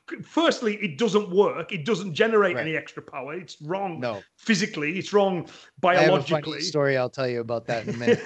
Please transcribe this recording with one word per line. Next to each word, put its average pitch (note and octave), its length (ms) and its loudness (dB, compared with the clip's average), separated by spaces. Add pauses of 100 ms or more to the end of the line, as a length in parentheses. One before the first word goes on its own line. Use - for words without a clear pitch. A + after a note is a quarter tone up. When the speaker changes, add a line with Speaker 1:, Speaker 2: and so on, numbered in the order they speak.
(120)
Speaker 1:
it, A3+ 140 -12
firstly, B3 520 0
it F#3 200 -6
doesn't G#3 320 0
work. E3+ 420 2
It E3 140 -6
doesn't F#3 300 -2
generate G#3 400 2
Speaker 2:
Right. B2 100 -4
Speaker 1:
any D#3+ 100 -4
extra - 280 -10
power. C#3+ 320 -12
It's F3+ 260 -16
wrong F3 380 -6
Speaker 2:
No. A2+ 240 -6 (120)
Speaker 1:
physically. F3 600 -2
It's E3 160 -4
wrong G3 280 2
Speaker 2:
I - 0 -
have - 40 -12
a - 80 -20
funny - 480 2 (300)
Speaker 1:
biologically. D3+ 300 -2
Speaker 2:
story C#3+ 360 2
I'll B2 140 0
tell C3 160 -2
you A#2+ 140 -2
about A2+ 260 -6
that A#2 200 -4
in G#3+ 60 -4
a A#2 40 -6
minute A#2+ 280 2